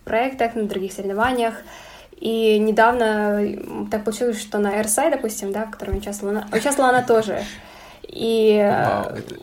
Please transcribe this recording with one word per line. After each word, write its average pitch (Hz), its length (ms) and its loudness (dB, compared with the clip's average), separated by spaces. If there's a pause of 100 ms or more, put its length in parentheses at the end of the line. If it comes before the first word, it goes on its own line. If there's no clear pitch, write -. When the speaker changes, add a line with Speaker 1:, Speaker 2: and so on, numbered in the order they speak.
Speaker 1:
проектах, 233 520 0
на 220 100 -2
других 196 280 -4
соревнованиях, 220 640 -2 (640)
и 220 400 2
недавно, 214 840 4
м, - 460 -6
так 214 140 -4
получилось, 220 360 -2
что - 200 -6
на 208 200 0
Airside, 277 320 2
допустим, 214 400 -4
да, 208 140 -4
в 208 60 -12
котором 196 260 -6
участвовала 202 440 -4
она, - 160 -2
участвовала 262 380 2
она 247 100 4
тоже. 220 380 2 (640)
И, 220 540 2
э, 202 80 4
Speaker 2:
Вау, - 400 2
это - 340 -10